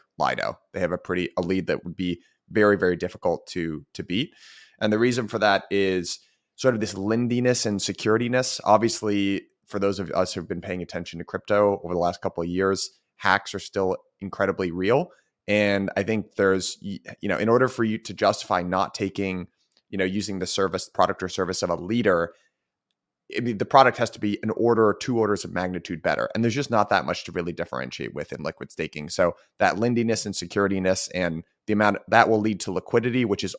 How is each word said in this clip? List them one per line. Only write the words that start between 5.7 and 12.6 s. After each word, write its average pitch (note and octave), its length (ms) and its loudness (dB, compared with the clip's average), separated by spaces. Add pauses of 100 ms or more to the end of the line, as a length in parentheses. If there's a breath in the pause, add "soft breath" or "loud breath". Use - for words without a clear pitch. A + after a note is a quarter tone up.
is F#2+ 480 0 (380)
sort C3 160 2
of A2 80 -4
this G#2 140 -4
lindiness A#2+ 680 0
and G#2 140 0
securityness. A#2 840 0
Obviously, G#2 800 2 (240)
for G#2 120 -8
those G2 200 2
of F2+ 120 -8
us F#2 220 0
who've E2+ 140 -6
been F2 120 -6
paying F2+ 220 -6
attention E2+ 380 -10
to E2+ 40 -10
crypto G2+ 600 2
over E2+ 100 -6
the F2 60 0
last F2 220 0
couple F2 220 -4
of E2+ 60 -4
years, F#2+ 400 0 (260)